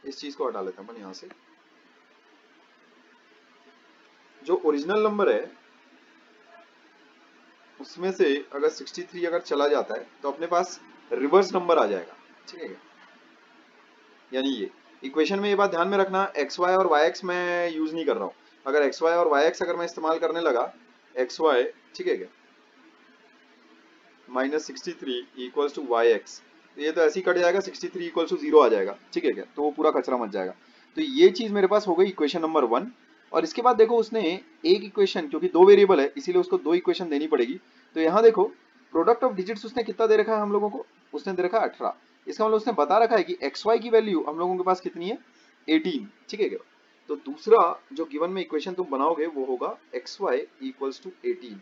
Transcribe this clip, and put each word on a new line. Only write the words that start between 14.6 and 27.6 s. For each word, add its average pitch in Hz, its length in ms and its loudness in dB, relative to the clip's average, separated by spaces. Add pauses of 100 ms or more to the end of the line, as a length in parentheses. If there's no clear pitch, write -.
Equation 151 360 0
में 202 100 -4
ये 202 60 2
बात 196 160 2
ध्यान 170 160 -2
में 202 100 0
रखना, 190 400 0
एक्स 143 220 -4
वाई 180 160 2
और 185 120 2
वाई 156 200 4
एक्स 180 180 -4
मैं 175 440 -2
यूज़ 156 260 -4
नहीं 165 100 -6
कर 131 100 0
रहा 98 80 -4
हूँ। 87 100 -8 (320)
अगर 143 160 2
एक्स 135 200 -2
वाई 165 140 2
और 170 120 2
वाई 147 180 4
एक्स 175 180 0
अगर 170 120 -2
मैं 175 100 -4
इस्तेमाल 160 340 -4
करने 165 220 -4
लगा, 139 300 0 (440)
एक्स 127 260 -4
वाई, 139 220 4 (320)
ठीक 185 120 -8
है 147 100 0
क्या, 92 100 -10 (2000)
माइनस 135 380 -4
सिक्सटी 139 280 -12
थ्री 131 280 -8 (200)
equals 139 340 -4
to 147 120 -10
Y 117 220 2
X, 104 300 0 (380)
तो 143 40 -12
ये 151 100 -2
तो 165 100 0
ऐसे 156 180 2
ही 185 40 -8
कट 180 140 2
जाएगा, 175 240 2